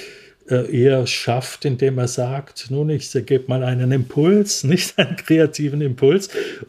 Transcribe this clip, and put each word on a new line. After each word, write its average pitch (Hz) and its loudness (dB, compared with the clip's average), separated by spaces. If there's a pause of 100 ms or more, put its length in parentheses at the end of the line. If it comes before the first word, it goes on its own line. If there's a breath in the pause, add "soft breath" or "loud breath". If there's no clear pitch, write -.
(500 loud breath)
äh, 123 -2
eher 131 4
schafft, - -4
indem 131 0
er 123 0
sagt, 127 -8
"Nun, 147 -2
ich 147 -4 (140)
gebe 131 2
mal 131 0
einen 127 0
Impuls, 175 2
<laughs> - 0
nicht 180 0
einen 170 0
kreativen 151 0
Impuls, 143 2 (400 loud breath)